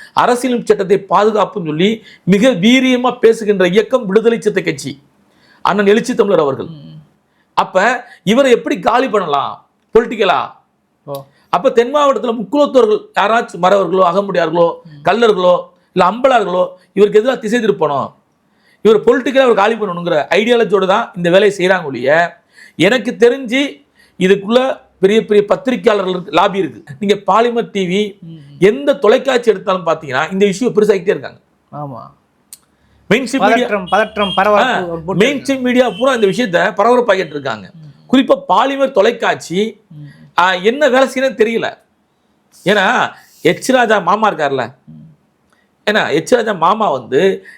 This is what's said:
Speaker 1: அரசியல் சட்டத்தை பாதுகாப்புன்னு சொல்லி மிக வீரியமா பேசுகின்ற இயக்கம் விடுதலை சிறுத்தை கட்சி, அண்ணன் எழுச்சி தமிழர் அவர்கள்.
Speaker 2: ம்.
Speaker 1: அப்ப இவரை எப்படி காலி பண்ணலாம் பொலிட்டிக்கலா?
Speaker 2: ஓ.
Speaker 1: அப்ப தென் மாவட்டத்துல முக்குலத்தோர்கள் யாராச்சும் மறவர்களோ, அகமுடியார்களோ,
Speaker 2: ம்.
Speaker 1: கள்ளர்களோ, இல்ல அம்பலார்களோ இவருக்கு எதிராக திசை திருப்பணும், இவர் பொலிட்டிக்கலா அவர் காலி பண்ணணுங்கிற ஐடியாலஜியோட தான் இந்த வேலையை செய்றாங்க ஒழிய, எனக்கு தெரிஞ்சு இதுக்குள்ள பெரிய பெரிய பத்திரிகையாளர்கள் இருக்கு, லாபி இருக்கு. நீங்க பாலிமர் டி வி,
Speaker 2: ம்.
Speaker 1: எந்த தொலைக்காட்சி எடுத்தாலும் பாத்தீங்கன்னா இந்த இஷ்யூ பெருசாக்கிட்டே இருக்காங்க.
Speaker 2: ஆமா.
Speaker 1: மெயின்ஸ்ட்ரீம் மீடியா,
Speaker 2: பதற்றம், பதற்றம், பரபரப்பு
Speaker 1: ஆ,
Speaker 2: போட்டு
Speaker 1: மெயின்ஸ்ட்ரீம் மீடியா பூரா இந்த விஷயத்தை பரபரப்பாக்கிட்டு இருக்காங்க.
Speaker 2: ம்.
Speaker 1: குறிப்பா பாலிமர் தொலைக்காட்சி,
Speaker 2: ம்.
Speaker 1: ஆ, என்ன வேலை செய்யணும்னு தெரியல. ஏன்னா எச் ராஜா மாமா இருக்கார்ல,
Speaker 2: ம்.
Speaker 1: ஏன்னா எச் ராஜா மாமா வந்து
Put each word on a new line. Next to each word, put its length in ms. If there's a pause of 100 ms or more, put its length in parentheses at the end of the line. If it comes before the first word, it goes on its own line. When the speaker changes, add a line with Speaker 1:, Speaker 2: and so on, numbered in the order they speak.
(120)
Speaker 1:
அரசியல் 520
சட்டத்தை 440
பாதுகாப்புன்னு 580
சொல்லி 360 (220)
மிக 260
வீரியமா 680
பேசுகின்ற 500
இயக்கம் 380
விடுதலை 320
சிறுத்தை 240
கட்சி, 400 (600)
அண்ணன் 240
எழுச்சி 280
தமிழர் 260
அவர்கள். 260
Speaker 2:
ம். 260 (640)
Speaker 1:
அப்ப 500 (200)
இவரை 260
எப்படி 300
காலி 280
பண்ணலாம் 600 (260)
பொலிட்டிக்கலா? 560 (540)
Speaker 2:
ஓ. 200 (240)
Speaker 1:
அப்ப 220
தென் 240
மாவட்டத்துல 400
முக்குலத்தோர்கள் 720 (140)
யாராச்சும் 420
மறவர்களோ, 400
அகமுடியார்களோ, 800
Speaker 2:
ம். 260
Speaker 1:
கள்ளர்களோ, 580 (260)
இல்ல 180
அம்பலார்களோ 580 (240)
இவருக்கு 260
எதிராக 200
திசை 220
திருப்பணும், 520 (680)
இவர் 180
பொலிட்டிக்கலா 380
அவர் 160
காலி 200
பண்ணணுங்கிற 540
ஐடியாலஜியோட 580
தான் 300
இந்த 140
வேலையை 280
செய்றாங்க 260
ஒழிய, 520 (400)
எனக்கு 420
தெரிஞ்சு 640 (360)
இதுக்குள்ள 600 (180)
பெரிய 240
பெரிய 220
பத்திரிகையாளர்கள் 640
இருக்கு, 200
லாபி 260
இருக்கு. 240 (160)
நீங்க 180 (160)
பாலிமர் 380
டி 160
வி, 320
Speaker 2:
ம். 180 (220)
Speaker 1:
எந்த 380
தொலைக்காட்சி 540
எடுத்தாலும் 360
பாத்தீங்கன்னா 460
இந்த 140
இஷ்யூ 160
பெருசாக்கிட்டே 460
இருக்காங்க. 300 (340)
Speaker 2:
ஆமா. 300 (1120)
Speaker 1:
மெயின்ஸ்ட்ரீம் 340
மீடியா, 0
Speaker 2:
பதற்றம், 400
பதற்றம், 460
பரபரப்பு 580
Speaker 1:
ஆ, 120
Speaker 2:
போட்டு 220
Speaker 1:
மெயின்ஸ்ட்ரீம் 340
மீடியா 300
பூரா 220
இந்த 140
விஷயத்தை 340
பரபரப்பாக்கிட்டு 680
இருக்காங்க. 440
Speaker 2:
ம். 400
Speaker 1:
குறிப்பா 340
பாலிமர் 440
தொலைக்காட்சி, 960
Speaker 2:
ம். 520
Speaker 1:
ஆ, 120
என்ன 360
வேலை 200
செய்யணும்னு 340
தெரியல. 360 (840)
ஏன்னா 480 (300)
எச் 280
ராஜா 280
மாமா 320
இருக்கார்ல, 440 (120)
Speaker 2:
ம். 180 (840)
Speaker 1:
ஏன்னா 220
எச் 220
ராஜா 180
மாமா 380
வந்து 560 (120)